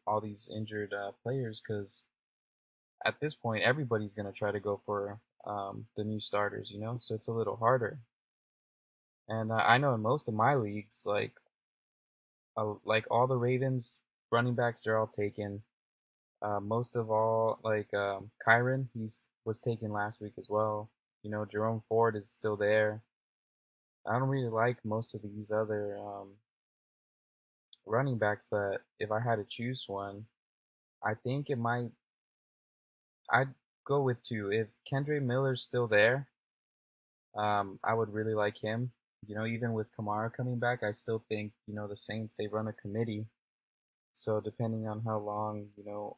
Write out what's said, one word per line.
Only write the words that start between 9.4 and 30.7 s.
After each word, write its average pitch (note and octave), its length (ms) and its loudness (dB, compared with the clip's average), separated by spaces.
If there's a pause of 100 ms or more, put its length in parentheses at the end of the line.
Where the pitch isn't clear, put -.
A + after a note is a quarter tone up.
uh, A2+ 40 0
I A#2 240 8
know C#3 160 4
in A2 60 -2
most B2 260 0
of A2 80 -2
my A#2 180 6
leagues, G#2 520 -2
like, G#2 340 0 (1160)
uh, G#2+ 260 -2
like, A2 260 4
all A#2+ 160 6
the B2+ 120 2
Ravens B2+ 640 0 (320)
running B2 220 4
backs, A#2+ 280 0
they're A2 160 2
all A2 100 2
taken. G#2 560 -4 (760)
Uh, G#2 180 -2
most A2 380 -2
of A2 120 -2
all, A2+ 540 4
like, G#2+ 300 0
um, G2+ 380 -2 (140)
Kyren, B2+ 480 4
he's, A2 320 -6 (200)
was A2 160 -4
taken A2 320 -2
last G#2 260 -2
week G#2 180 -10
as - 120 -14
well. G#2+ 420 0 (320)
You G#2+ 80 -8
know, G#2+ 140 -2
Jerome A2 340 0
Ford A2 380 4
is G2+ 120 -6
still G#2+ 280 -2
there. G#2+ 440 4 (1040)
I A2+ 140 2
don't C3+ 80 2
really C3 220 0
like A#2 340 2
most A2 320 -2
of G#2 60 -10
these G#2 300 -10
other, G#2 460 0
um, G2+ 400 -12 (1500)
running B2 320 0
backs, G#2 320 0
but G2+ 340 -2 (160)
if G#2+ 100 -4
I G#2+ 120 0
had A#2 160 0
to G2+ 80 -6
choose B2 420 -6
one, G2+ 400 -8 (760)